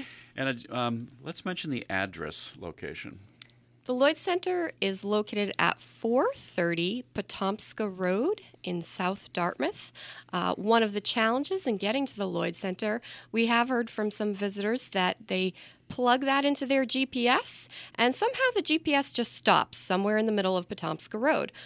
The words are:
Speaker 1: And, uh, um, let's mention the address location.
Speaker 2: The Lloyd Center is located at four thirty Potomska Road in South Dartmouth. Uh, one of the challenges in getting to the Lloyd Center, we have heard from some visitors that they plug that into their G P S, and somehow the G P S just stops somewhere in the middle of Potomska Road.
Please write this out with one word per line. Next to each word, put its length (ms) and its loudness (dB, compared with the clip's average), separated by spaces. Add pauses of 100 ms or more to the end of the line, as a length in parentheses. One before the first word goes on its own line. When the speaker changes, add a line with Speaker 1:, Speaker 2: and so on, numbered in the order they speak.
(380)
Speaker 1:
And, 340 -4
uh, 60 -6
um, 300 -2 (140)
let's 220 -10
mention 280 -6
the 180 -4
address 680 -4
location. 600 -10 (640)
Speaker 2:
The 100 -4
Lloyd 240 4
Center 640 -2
is 240 -2
located 540 0
at 220 2
four 560 0
thirty 680 -2 (100)
Potomska 720 -2
Road 520 0 (220)
in 180 -4
South 520 -4
Dartmouth. 580 -2 (400)
Uh, 220 0
one 300 4
of 100 0
the 80 -2
challenges 640 0
in 120 0
getting 280 0
to 100 -6
the 120 -4
Lloyd 260 -2
Center, 480 -2 (300)
we 160 4
have 220 4
heard 200 0
from 220 -2
some 240 0
visitors 540 0
that 360 0
they 280 0 (340)
plug 340 2
that 240 2
into 220 2
their 180 2
G 220 0
P 200 -2
S, 400 2 (280)
and 180 4
somehow 300 2 (100)
the 80 2
G 160 2
P 160 0
S 180 4
just 220 2
stops 460 4
somewhere 400 2
in 80 2
the 40 2
middle 240 2
of 140 -4
Potomska 500 -6
Road. 320 0 (140)